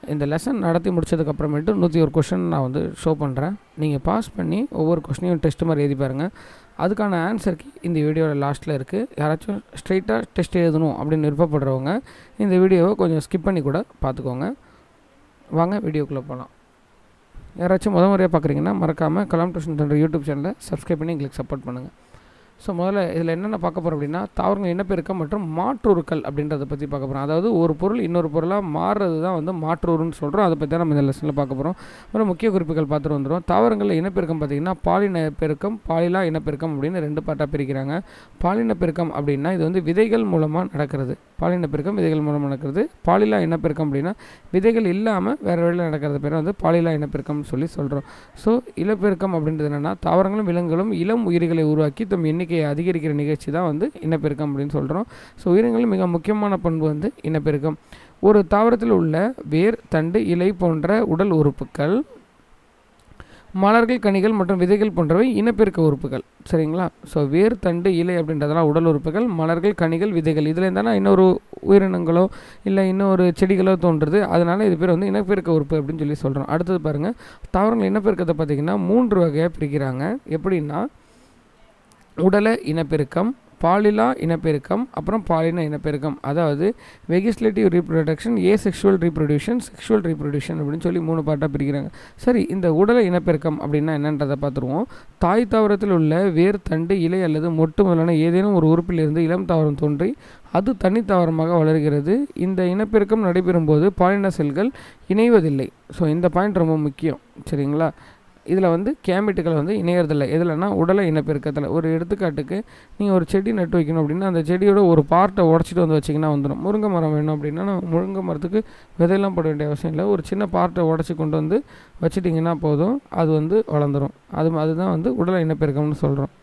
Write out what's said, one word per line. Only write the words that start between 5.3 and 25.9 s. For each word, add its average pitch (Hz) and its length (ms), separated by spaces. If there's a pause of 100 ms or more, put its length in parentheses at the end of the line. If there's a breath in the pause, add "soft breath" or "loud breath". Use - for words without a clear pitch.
டெஸ்ட் 156 280
மாதிரி 160 200
எழுதி 139 180
பாருங்க. 139 280 (500 loud breath)
அதுக்கான 196 400 (100)
ஆன்சர் 202 280
கீ - 100 (160)
இந்த 170 180
வீடியோல 151 440
லாஸ்ட்ல 143 280
இருக்கு. 185 420
யாராச்சும் 160 460 (140)
ஸ்ட்ரெயிட்டா 214 480 (120)
டெஸ்ட் 180 240
எழுதணும் 160 420
அப்படின்னு 151 300
விருப்பப்படுறவங்க 147 680 (400 loud breath)
இந்த 190 200
வீடியோவை 185 360
கொஞ்சம் 165 260
ஸ்கிப் 170 240
பண்ணி 190 160
கூட 143 240 (180)
பார்த்துக்கோங்க. 131 500 (1000 soft breath)
வாங்க 175 280
வீடியோக்குள்ள 147 480
போலாம். 127 220 (1080)
யாராச்சும் 185 380
முத 175 100
முறையா 190 260
பார்க்குறீங்கன்னா, 151 400 (100)
மறக்காம 160 440
கலாம் 175 240
டியூஷன் 165 260
சென்டர் 147 160
YouTube 151 340
சேனலை 147 280 (160)
சப்ஸ்கிரைப் 160 280
பண்ணி 160 140
எங்களுக்கு 139 300
சப்போர்ட் 135 220
பண்ணுங்க. 127 240 (680 soft breath)
So, 175 220
முதல்ல 190 180
இதுல 175 300
என்னென்ன 190 320
பார்க்க 170 220
போறோம் 160 140
அப்படின்னா, 151 400
தாவரங்கள் 196 360
இனப்பெருக்கம் 185 460
மற்றும் 165 420
மாற்றுருக்கள் 190 680